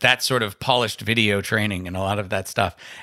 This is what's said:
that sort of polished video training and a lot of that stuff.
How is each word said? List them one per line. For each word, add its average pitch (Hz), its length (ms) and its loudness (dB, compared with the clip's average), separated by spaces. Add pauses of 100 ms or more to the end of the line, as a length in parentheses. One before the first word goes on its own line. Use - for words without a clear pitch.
that 127 200 4
sort 127 200 0
of 104 180 -4
polished 123 400 0
video 107 400 2
training 98 480 -2
and 90 80 -6
a 92 40 -2
lot 98 200 0
of 95 100 -8
that 98 160 -2
stuff. 95 300 -2 (260)